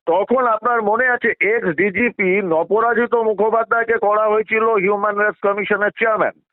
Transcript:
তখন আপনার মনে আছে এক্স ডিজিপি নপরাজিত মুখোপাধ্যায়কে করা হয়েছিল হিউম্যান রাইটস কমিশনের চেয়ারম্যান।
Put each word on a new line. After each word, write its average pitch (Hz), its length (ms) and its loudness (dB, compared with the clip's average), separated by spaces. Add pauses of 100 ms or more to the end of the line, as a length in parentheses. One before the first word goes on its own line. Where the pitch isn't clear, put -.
তখন 208 420 0
আপনার 226 340 0
মনে 220 260 0
আছে 233 220 0
এক্স 208 380 -2
ডিজিপি 196 760 0
নপরাজিত 214 720 0
মুখোপাধ্যায়কে 226 840 0
করা 214 300 0
হয়েছিল 220 360 0
হিউম্যান 208 520 0
রাইটস 208 240 -2
কমিশনের 202 500 -2
চেয়ারম্যান। 208 440 0 (200)